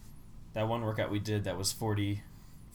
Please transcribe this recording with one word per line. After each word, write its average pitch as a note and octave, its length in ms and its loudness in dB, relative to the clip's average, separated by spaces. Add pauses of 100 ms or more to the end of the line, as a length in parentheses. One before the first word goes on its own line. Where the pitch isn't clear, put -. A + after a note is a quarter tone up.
(520)
that G#2+ 160 2
one A#2 140 2
workout G#2+ 280 2
we G2+ 80 4
did G#2 260 2
that F#2 140 0
was G2 140 2
forty, G2+ 500 2 (520)